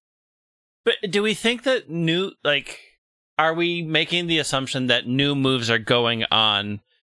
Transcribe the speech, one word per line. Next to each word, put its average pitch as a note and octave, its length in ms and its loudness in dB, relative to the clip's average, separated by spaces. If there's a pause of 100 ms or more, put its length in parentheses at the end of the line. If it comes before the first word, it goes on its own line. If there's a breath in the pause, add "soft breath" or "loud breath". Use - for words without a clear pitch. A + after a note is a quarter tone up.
(840)
But A#3 100 2 (160)
do G3+ 120 0
we G#3+ 120 0
think A#3 300 -2
that B3+ 260 -2
new, E3+ 400 0 (140)
like, C#3+ 360 -2 (580)
are D#3+ 140 4
we E3+ 300 -2
making D#3+ 460 0
the E3 100 2
assumption C3+ 480 -2
that B2 200 2
new C#3 280 0
moves C3 360 0
are A2+ 80 4
going A#2 520 2
on G#2 500 0 (300)